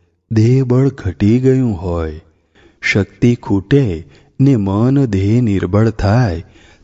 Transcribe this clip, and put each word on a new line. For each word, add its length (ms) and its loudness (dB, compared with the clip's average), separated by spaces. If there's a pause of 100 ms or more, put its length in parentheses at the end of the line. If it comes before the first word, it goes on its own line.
(320)
દેહ 320 2
બળ 260 2
ઘટી 500 0
ગયું 340 0
હોય, 480 -6 (600)
શક્તિ 540 0
ખૂટે 680 -2 (340)
ને 160 4
મન 500 0
દેહ 360 0
નિર્બળ 480 0
થાય, 540 -2 (400)